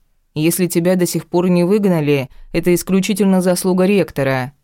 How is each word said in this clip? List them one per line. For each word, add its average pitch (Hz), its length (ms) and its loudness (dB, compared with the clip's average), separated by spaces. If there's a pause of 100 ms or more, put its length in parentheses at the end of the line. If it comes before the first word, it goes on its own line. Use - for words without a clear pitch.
(340)
Если 165 320 0
тебя 175 300 0
до 175 100 0
сих 160 200 -6
пор 180 240 0
не 175 120 2
выгнали, 170 680 0 (220)
это 175 220 0
исключительно 190 640 0
заслуга 185 460 0
ректора. 139 760 -2